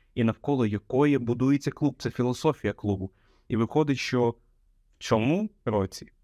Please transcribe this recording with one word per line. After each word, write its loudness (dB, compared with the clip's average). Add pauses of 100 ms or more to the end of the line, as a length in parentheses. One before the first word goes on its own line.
(160)
і 0
навколо 0
якої 0
будується 0
клуб. -2
Це -6
філософія -2
клубу. -4 (380)
І 0
виходить, 2
що 0
в -8 (640)
цьому 0 (140)
році -4 (120)